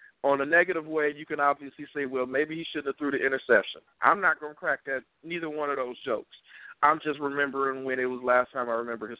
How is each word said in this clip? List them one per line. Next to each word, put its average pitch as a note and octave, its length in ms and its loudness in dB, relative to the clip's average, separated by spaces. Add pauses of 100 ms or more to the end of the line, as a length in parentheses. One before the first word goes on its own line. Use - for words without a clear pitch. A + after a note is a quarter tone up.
(240)
On C#3 180 4
a C#3 40 0
negative E3 400 2
way, D3+ 300 0
you D3+ 100 -14
can D3+ 140 -6
obviously C#3+ 460 -2 (100)
say, C#3+ 100 -2
well, C3 200 -2
maybe D3+ 300 -2
he E3 160 -8
shouldn't C#3+ 160 -6
have C#3 100 -6
threw C#3+ 140 -2
the C3+ 120 -2
interception. B2+ 580 2 (200)
I'm D#3+ 200 4
not E3 180 2
gonna D3+ 140 -12
crack D3+ 320 -4
that, C3+ 160 -4 (220)
neither E3 260 -6
one D3+ 220 -4
of C3+ 60 -2
those B2 280 -6
jokes. - 300 -4 (480)
I'm D3+ 200 6
just D3 160 -4
remembering C#3 640 -2
when B2+ 160 -2
it B2+ 60 0
was B2+ 180 -4
last B2 280 4
time B2 180 -4
I A#2 40 0
remember A#2 340 -4
his A2+ 120 -12